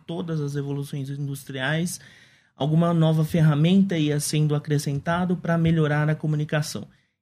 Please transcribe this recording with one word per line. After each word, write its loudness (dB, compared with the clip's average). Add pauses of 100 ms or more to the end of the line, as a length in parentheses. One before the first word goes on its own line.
todas -6
as -6
revoluções -6
industriais, -4 (560)
alguma 2
nova 4
ferramenta 4
ia 0
sendo 0
acrescentado -2
pra 0
melhorar 2
a 0
comunicação. -4 (340)